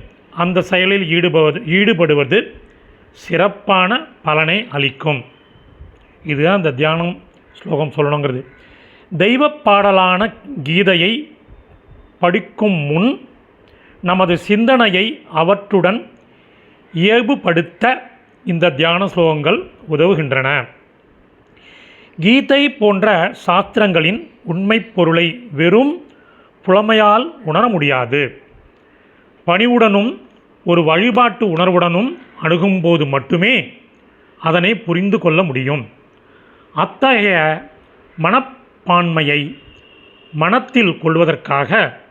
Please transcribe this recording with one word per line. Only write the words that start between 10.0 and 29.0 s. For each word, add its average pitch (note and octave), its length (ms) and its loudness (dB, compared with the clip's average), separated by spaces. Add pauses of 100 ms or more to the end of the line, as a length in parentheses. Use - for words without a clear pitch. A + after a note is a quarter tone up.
கீதையை F#3 680 0 (880)
படிக்கும் F#3+ 540 -2
முன் E3+ 540 -2 (760)
நமது F3+ 360 0
சிந்தனையை A3 840 0 (100)
அவற்றுடன் F#3+ 760 0 (880)
இயல்புபடுத்த G#3 1000 0 (480)
இந்த E3+ 240 0
தியான E3 360 0
ஸ்லோகங்கள் E3 640 0 (200)
உதவுகின்றன. C#3+ 800 0 (1500)
கீதை C4+ 500 2
போன்ற G3+ 680 0 (120)
சாஸ்திரங்களின் F#3+ 840 0 (140)
உண்மைப் G3 520 -2
பொருளை E3+ 560 0
வெறும் G#3 540 2 (600)
புலமையால் G#3+ 800 2
உணர F3 220 0
முடியாது. C#3 760 -2 (1040)